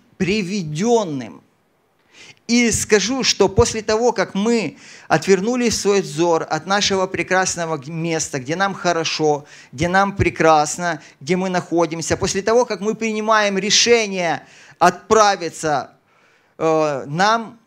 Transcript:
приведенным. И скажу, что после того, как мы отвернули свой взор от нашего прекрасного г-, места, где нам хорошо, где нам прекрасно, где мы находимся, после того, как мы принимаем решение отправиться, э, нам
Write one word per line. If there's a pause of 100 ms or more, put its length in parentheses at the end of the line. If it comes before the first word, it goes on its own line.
(160)
приведенным. (1040)
И
скажу,
что
после
того,
как
мы (300)
отвернули
свой
взор
от
нашего
прекрасного
г-,
места,
где
нам
хорошо, (260)
где
нам
прекрасно, (200)
где
мы
находимся,
после
того,
как
мы
принимаем
решение (320)
отправиться, (680)
э,
нам